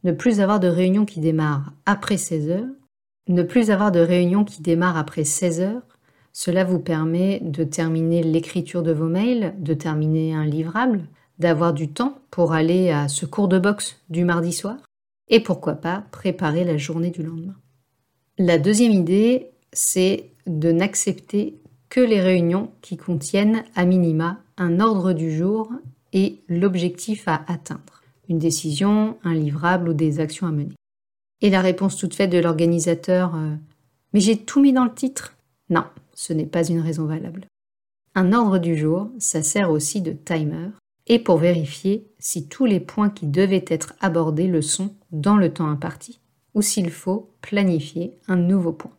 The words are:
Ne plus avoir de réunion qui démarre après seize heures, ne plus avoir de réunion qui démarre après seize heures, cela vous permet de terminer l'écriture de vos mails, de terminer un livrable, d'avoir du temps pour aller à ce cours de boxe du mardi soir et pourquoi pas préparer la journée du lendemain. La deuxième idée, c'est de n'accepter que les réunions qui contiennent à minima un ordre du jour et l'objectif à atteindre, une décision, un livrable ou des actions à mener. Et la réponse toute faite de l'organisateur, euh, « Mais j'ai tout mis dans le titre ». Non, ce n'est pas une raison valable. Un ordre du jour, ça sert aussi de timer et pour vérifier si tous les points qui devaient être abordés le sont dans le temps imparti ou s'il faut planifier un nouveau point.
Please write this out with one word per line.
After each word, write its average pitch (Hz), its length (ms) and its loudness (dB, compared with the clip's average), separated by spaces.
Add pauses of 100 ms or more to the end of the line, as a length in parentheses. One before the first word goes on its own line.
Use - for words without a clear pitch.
Ne 180 80 0
plus 208 300 2
avoir 202 180 2
de 180 100 2
réunion 185 360 2
qui 165 160 -8
démarre 151 520 0 (120)
après 202 320 0
seize 156 340 -4
heures, 220 200 -4 (580)
ne 180 140 2
plus 220 280 2
avoir 202 220 2
de 170 80 4
réunion 180 440 4
qui 165 180 -10
démarre 170 340 2
après 151 280 -4
seize 165 360 -2
heures, 214 260 -4 (460)
cela 185 320 0
vous 180 160 0
permet 165 600 0
de 165 220 -4
terminer 165 600 0
l'écriture 165 600 -2
de 170 100 0
vos 160 160 0
mails, 208 500 0
de 160 140 -4
terminer 156 600 -2
un 156 100 -2
livrable, 165 600 -2 (340)
d'avoir 170 340 2
du 147 160 -4
temps 247 300 -4 (120)
pour 170 220 0
aller 170 380 2
à 147 180 0
ce - 160 -6
cours 202 240 -2
de 185 100 4
boxe 202 520 -2
du 170 140 0
mardi 170 280 0
soir 226 260 -8 (500)
et 226 120 6
pourquoi 170 340 -4
pas 180 360 -6
préparer 175 540 -2
la 165 120 0
journée 165 340 -4
du 170 120 -10
lendemain. 165 340 -10 (800)
La 175 220 4
deuxième 214 340 4
idée, 202 580 2 (220)
c'est - 580 0 (160)
de 165 260 0
n'accepter 196 840 -2 (300)
que - 120 0
les 220 200 4
réunions 185 500 2 (100)
qui - 160 -12
contiennent 202 680 0 (100)
à 180 100 2
minima 175 540 2 (180)
un 175 240 0
ordre 196 320 2
du 160 240 -2
jour 214 340 -2 (420)
et 190 360 0
l'objectif 180 800 -2
à 151 200 -2
atteindre, - 540 -10 (260)
une 165 100 0
décision, 190 840 0
un 170 100 -2
livrable 165 560 0
ou 165 40 0
des 151 260 0
actions 156 260 -4
à 160 60 -2
mener. 147 240 -6 (680)
Et 208 80 4
la 190 100 4
réponse 185 360 0
toute 175 180 -6
faite 196 160 2
de 175 80 4
l'organisateur, 170 960 0
euh, « 156 200 -4 (600)
Mais 202 60 6
j'ai 214 160 4
tout - 260 0
mis 277 100 8
dans 254 120 4
le 247 100 -2
titre ». - 400 -6 (340)
Non, 165 160 2 (300)
ce - 180 -8
n'est 156 140 -2
pas 165 200 0
une 165 140 0
raison 160 240 -4
valable. 165 400 -8 (680)
Un 185 180 4
ordre 214 260 4
du 170 180 0
jour, 165 420 0
ça - 240 -4
sert 190 280 0
aussi 151 300 -2
de 160 120 -4
timer 160 580 -4 (360)
et 233 120 4
pour 190 180 2
vérifier 175 720 0 (120)
si - 300 -8
tous - 160 -2
les 196 160 2
points 208 300 -2
qui 202 160 -10
devaient 185 420 2
être 160 320 -6
abordés 165 460 0
le 165 160 0
sont 190 320 -4 (160)
dans 175 260 2
le 170 160 2
temps 156 160 -4
imparti 151 520 -8 (340)
ou 208 80 0
s'il 185 280 -2
faut 190 400 -6 (120)
planifier 180 760 -2 (100)
un 185 100 0
nouveau 175 360 2
point. - 260 -14